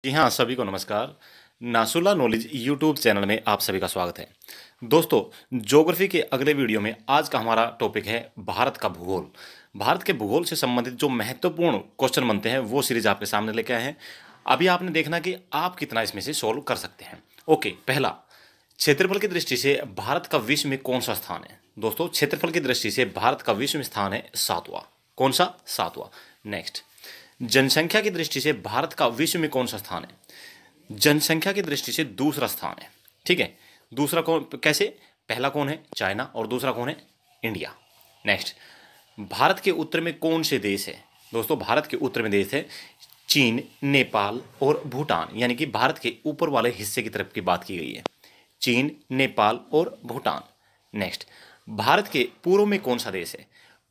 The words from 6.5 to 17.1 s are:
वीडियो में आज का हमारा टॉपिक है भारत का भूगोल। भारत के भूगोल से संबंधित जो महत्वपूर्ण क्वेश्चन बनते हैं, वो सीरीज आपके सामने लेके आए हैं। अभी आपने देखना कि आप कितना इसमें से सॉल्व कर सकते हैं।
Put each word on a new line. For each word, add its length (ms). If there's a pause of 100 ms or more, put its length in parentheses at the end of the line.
वीडियो 280
में 160 (120)
आज 200
का 100
हमारा 420
टॉपिक 260
है 320
भारत 380
का 120
भूगोल। 420 (460)
भारत 260
के 100
भूगोल 320
से 120
संबंधित 380
जो 140
महत्वपूर्ण 680
क्वेश्चन 500
बनते 220
हैं, 80
वो 240
सीरीज 240
आपके 200
सामने 260
लेके 200
आए 100
हैं। 140 (500)
अभी 200
आपने 240
देखना 280
कि 180 (160)
आप 240
कितना 260
इसमें 200
से 100
सॉल्व 280
कर 160
सकते 280
हैं। 180 (260)